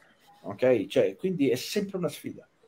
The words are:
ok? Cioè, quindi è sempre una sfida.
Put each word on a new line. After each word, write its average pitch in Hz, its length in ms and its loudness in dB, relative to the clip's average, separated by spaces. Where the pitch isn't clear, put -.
ok? 104 440 2
Cioè, 98 300 2
quindi 170 320 0
è 117 60 4
sempre 196 420 -4
una 175 140 -2
sfida. - 360 -14